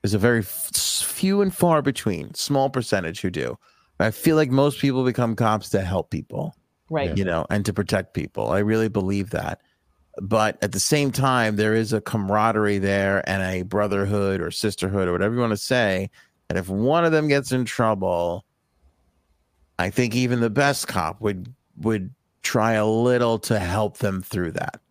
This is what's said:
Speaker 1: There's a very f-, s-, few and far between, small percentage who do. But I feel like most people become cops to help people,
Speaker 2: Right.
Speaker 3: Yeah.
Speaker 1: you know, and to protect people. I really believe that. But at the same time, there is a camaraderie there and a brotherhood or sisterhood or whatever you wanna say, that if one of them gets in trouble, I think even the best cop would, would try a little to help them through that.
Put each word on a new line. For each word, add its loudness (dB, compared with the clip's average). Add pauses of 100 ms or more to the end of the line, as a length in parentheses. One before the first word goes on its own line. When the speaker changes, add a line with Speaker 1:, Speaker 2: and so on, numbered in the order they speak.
Speaker 1:
There's 0
a 2
very 4
f-, -6
s-, -2
few 0
and 0
far 4
between, -4
small 0
percentage -2
who -2
do. -4 (400)
But 2
I 0
feel 2
like 4
most 4
people 2
become 0
cops 0
to 2
help -2
people, -8 (340)
Speaker 2:
Right. -2
Speaker 3:
Yeah. -4
Speaker 1:
you 0
know, -2
and 0
to -2
protect -2
people. -6
I 2
really 2
believe -2
that. -6 (600)
But 2
at -2
the -2
same 2
time, 2
there 2
is 0
a 0
camaraderie 2
there 0
and 0
a -2
brotherhood 0
or -4
sisterhood -2
or 0
whatever 0
you 0
wanna 0
say, 0 (400)
that -2
if -4
one 2
of 4
them 2
gets 0
in 0
trouble, 0 (1300)
I 0
think 0
even 2
the 2
best 0
cop -4
would, -4 (240)
would -2 (300)
try 2
a 2
little 2
to -2
help -2
them -2
through -4
that. -8 (120)